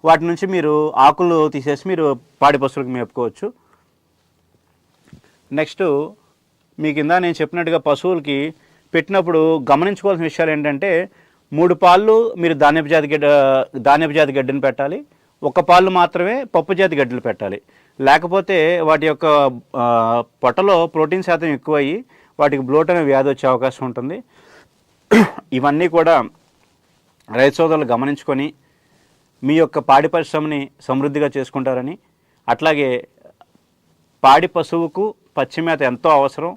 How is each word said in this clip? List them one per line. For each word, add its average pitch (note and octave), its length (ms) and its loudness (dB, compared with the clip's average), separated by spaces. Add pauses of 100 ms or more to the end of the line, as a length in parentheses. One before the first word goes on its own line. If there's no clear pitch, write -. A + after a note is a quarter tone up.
వాటి D#3+ 200 4
నుంచి E3+ 220 -4
మీరు D#3+ 280 -2 (240)
ఆకులు F3 400 4 (100)
తీసేసి C#3+ 400 -6
మీరు E3 160 -2 (340)
పాడి C#3+ 200 4
పశువులకు C3 360 -4
మేపుకోవచ్చు. B2 520 -6 (2000)
నెక్స్ట్ D3+ 320 -4 (960)
మీకు D3+ 220 -4
ఇందా D#3 180 0
నేను F3 200 -2
చెప్పినట్టుగా E3 400 -4
పశువులకి D3 580 -2 (580)
పెట్టినప్పుడు E3+ 460 0 (240)
గమనించుకోవాల్సిన E3+ 600 0
విషయాలు E3 260 -2
ఏంటంటే, D3+ 400 -4 (600)
మూడు E3+ 220 2
పాళ్ళు F#3+ 400 4 (220)
మీరు E3+ 180 0
ధాన్యపు D3 380 2
జాతి D3+ 160 2
గడ్డ, D3 180 0 (520)
ధాన్యపు D3 380 2
జాతి D3 160 2
గడ్డిని C3+ 280 -2
పెట్టాలి, C#3 380 -4 (440)
ఒక D3 180 0
పాళ్ళు F3+ 300 4
మాత్రమే F3+ 440 0 (100)
పప్పు F3 280 -2
జాతి F3 280 0
గడ్డలు B2 200 -2
పెట్టాలి. G#2 380 -6 (400)
లేకపోతే E3+ 600 0 (220)
వాటి D#3 260 0
యొక్క, D#3 200 -2 (500)
ఆ, B2 80 -2 (560)
పొట్టలో F#3 360 2 (100)
ప్రోటీన్ D#3+ 420 -2
శాతం E3 240 -2
ఎక్కువయ్యి D3 440 -2 (420)
వాటికి C#3+ 240 0
బ్లోట్ D3+ 280 0
అనే F3 120 0
వ్యాధి C3+ 260 2
వచ్చే - 200 -4
అవకాశం B2+ 360 -2
ఉంటుంది. B2+ 320 -10 (1400)
ఇవన్నీ C#3+ 360 0
కూడా D#3+ 260 4 (1120)
రైతు C3 280 2
సోదరులు D#3 300 0
గమనించుకొని C3+ 600 -2 (960)
మీ C#3 120 0
యొక్క D#3+ 240 2
పాడి C#3 300 2
పరిశ్రమని D3+ 520 -4 (200)
సమృద్ధిగా C#3+ 480 -2
చేసుకుంటారని, C3 680 -6 (540)
అట్లాగే D3 400 -2 (1300)
పాడి D3+ 260 4
పశువుకు E3+ 560 -4 (300)
పచ్చి C#3 280 -4
మేత D#3+ 200 -2
ఎంతో B2 280 -2
అవసరం C#3+ 460 0